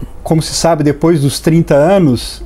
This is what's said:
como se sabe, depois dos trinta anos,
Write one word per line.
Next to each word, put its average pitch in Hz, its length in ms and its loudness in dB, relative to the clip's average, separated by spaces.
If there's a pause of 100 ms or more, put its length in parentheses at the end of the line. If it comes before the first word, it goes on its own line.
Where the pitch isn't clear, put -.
(220)
como 165 200 0
se - 120 -8
sabe, 165 280 0
depois 147 380 0
dos 139 200 -2
trinta 165 340 2
anos, 151 720 2